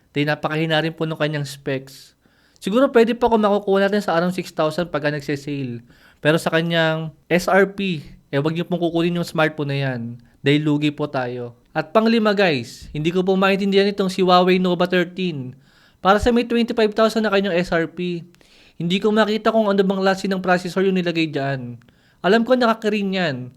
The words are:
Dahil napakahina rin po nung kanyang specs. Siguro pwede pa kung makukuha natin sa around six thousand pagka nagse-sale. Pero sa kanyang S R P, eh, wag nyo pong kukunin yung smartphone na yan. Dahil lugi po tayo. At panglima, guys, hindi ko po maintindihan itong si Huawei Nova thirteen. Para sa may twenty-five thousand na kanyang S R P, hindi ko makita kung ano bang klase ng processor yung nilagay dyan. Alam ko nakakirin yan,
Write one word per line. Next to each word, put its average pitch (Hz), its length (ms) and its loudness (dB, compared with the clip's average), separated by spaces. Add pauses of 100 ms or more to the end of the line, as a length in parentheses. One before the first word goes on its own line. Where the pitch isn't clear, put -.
(160)
Dahil 147 160 0
napakahina 156 480 -2
rin 160 160 -4
po - 80 -6
nung 160 160 -6
kanyang 151 240 -2
specs. 135 720 -10 (480)
Siguro 240 320 2
pwede 233 240 4
pa 240 80 2
kung 226 160 2
makukuha 196 400 2
natin 202 160 2
sa 190 160 -2
around 175 160 0
six 180 240 -6
thousand 160 320 -2
pagka 147 240 -2
nagse-sale. 143 720 -6 (400)
Pero 156 160 4
sa - 80 -4
kanyang 160 640 0 (160)
S 180 240 2
R 190 240 4
P, 185 240 -4 (320)
eh, 139 80 0
wag 156 160 0
nyo 170 80 -2
pong 175 160 -4
kukunin 170 400 0
yung 170 80 -4
smartphone 156 480 -2
na - 80 -4
yan. 127 180 -4 (380)
Dahil 143 240 2
lugi 151 320 0
po 143 160 -6
tayo. 123 480 -8 (160)
At 156 160 -4
panglima, 220 400 2
guys, 170 640 0
hindi 151 160 -2
ko 180 80 0
po 190 160 2
maintindihan 196 560 2
itong 202 160 -2
si 185 160 0
Huawei 185 400 4
Nova 180 240 0
thirteen. 180 720 -4 (400)
Para 202 240 4
sa 247 80 2
may 233 160 0
twenty-five 233 480 0
thousand 220 320 0
na 202 80 4
kanyang 196 240 0
S 180 160 -2
R 165 160 -2
P, 175 320 -6 (560)
hindi 180 240 -2
ko 214 80 2
makita 214 400 0
kung 220 160 2
ano 196 160 2
bang 190 160 -2
klase 190 320 0
ng 190 80 -4
processor 185 480 0
yung 190 80 2
nilagay 170 320 0
dyan. 135 480 -6 (480)
Alam 226 240 4
ko 254 80 2
nakakirin 220 640 0
yan, 156 160 -2 (220)